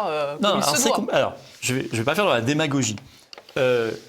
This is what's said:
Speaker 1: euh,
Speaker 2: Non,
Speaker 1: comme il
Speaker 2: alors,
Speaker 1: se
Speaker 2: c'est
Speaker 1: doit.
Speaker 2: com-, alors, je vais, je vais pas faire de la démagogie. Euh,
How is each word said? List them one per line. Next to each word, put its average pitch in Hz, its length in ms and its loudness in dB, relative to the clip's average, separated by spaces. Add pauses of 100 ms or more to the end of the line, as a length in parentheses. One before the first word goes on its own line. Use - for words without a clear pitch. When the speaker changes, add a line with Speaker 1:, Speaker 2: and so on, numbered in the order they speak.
Speaker 1:
euh, 147 340 -4
Speaker 2:
Non, 202 80 2
Speaker 1:
comme 175 120 2
il - 20 0
Speaker 2:
alors, 143 120 2
Speaker 1:
se - 20 0
Speaker 2:
c'est - 100 2
Speaker 1:
doit. 226 80 2
Speaker 2:
com-, 202 160 -2
alors, 120 240 2 (260)
je 123 140 -2
vais, 131 160 -4
je 113 60 -2
vais 113 60 0
pas 139 120 0
faire 202 100 2
de 170 60 2
la 120 100 2
démagogie. 139 540 0 (640)
Euh, 120 340 2 (180)